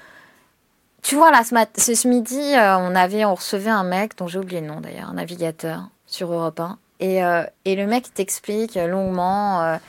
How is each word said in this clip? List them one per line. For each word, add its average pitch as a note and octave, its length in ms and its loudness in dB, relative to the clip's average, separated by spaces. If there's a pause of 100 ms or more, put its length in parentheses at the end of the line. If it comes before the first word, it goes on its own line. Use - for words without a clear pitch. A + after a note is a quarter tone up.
(1040)
tu - 140 -2
vois, D#4+ 140 8
là, A#3+ 140 6
ce - 100 -8
mat-, A3+ 240 2
ce, A#3 160 2
ce B3 140 2
midi, B3 320 2 (140)
euh, G3+ 240 6
on F3+ 160 -2
avait, F#3+ 320 2
on F#3+ 80 2
recevait G3 360 -4
un G3+ 140 2
mec F#3 320 -4
dont F3+ 100 -8
j'ai E3+ 120 -6
oublié F3+ 220 -6
le D#3 80 -8
nom, D#3 120 -12
d'ailleurs, - 300 -14
un F3+ 40 -10
navigateur E3+ 760 -8 (180)
sur F3 260 -8
Europe E3 280 -4
un. F3 180 -8 (220)
Et, F#3 240 0
euh, E3+ 180 2 (240)
et F#3+ 100 0
le G3+ 100 -2
mec A#3+ 280 -2
t'explique G#3 640 -6
longuement, F#3 840 0
euh, E3 140 0 (120)